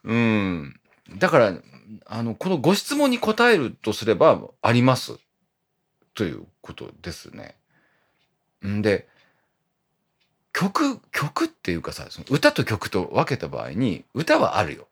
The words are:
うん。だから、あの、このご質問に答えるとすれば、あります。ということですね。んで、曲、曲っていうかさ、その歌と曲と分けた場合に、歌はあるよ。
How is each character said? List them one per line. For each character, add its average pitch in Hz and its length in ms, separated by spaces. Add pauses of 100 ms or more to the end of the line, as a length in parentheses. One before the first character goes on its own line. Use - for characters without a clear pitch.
う 107 100
ん。 101 640 (380)
だ 185 100
か 165 100
ら、 104 160 (520)
あ 113 160
の、 117 120
こ - 140
の 190 100
ご 156 160
質 - 200
問 285 160
に 240 80
答 233 340
え 214 40
る 127 140
と - 220
す - 120
れ 107 100
ば、 127 260 (200)
あ 113 120
り 120 100
ま 127 140
す。 - 220 (960)
と 107 100
い 80 80
う 53 140 (140)
こ - 120
と - 180 (120)
で - 100
す - 180
ね。 - 260 (1080)
ん 104 160
で、 101 260 (1400)
曲、 233 480 (100)
曲 - 360
っ - 20
て - 240
い 85 40
う 80 60
か - 100
さ、 - 180
そ - 100
の - 100
歌 147 220
と 135 120
曲 - 240
と 92 240
分 131 140
け 135 120
た 78 100
場 64 160
合 64 60
に、 98 340 (100)
歌 240 240
は - 200
あ 104 60
る 127 120
よ。 - 160